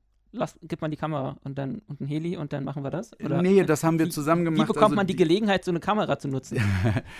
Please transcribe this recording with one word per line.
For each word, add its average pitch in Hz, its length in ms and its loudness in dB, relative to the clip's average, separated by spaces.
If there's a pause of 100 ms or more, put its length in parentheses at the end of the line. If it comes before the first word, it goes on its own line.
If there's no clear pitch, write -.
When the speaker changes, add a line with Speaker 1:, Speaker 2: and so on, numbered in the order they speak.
(300)
Speaker 1:
„Lass, - 320 -8
gib 160 180 -8
mal 160 80 -4
die 151 80 -6
Kamera 143 480 -6
und 139 140 -10
dann, 139 280 -6
und 143 140 -12
ein 143 60 -8
Heli 160 300 -4
und 147 160 -8
dann 143 120 -4
machen 143 180 -8
wir 139 80 -6
das“? - 300 -10
Oder - 220 0
Speaker 2:
Nee, 190 220 6
das 151 200 2
haben 165 140 4
wir 160 80 4
Speaker 1:
wie, 175 40 -2
Speaker 2:
zusammen 160 320 0
Speaker 1:
wie 170 40 2
Speaker 2:
gemacht. 165 220 2
Speaker 1:
bekommt 220 180 4
Speaker 2:
Also 202 100 4
Speaker 1:
man 202 100 2
die 180 60 -2
Speaker 2:
die 139 60 -4
Speaker 1:
Gelegenheit, 190 460 4
so 185 60 -2
eine 170 80 0
Kamera 196 400 0
zu 147 100 -8
nutzen? 131 300 -6
Speaker 2:
<laughs> 101 460 0 (160)